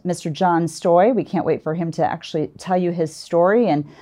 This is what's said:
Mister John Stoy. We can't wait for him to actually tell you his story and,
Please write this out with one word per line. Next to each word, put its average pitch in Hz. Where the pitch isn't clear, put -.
Mister 170
John 170
Stoy. 180
We 196
can't -
wait -
for 160
him 170
to 160
actually 156
tell 185
you 180
his 165
story 196
and, 147